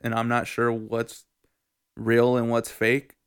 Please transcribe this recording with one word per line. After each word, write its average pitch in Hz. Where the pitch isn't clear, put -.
and 117
I'm 113
not 120
sure 117
what's 113
real 117
and 117
what's 117
fake 123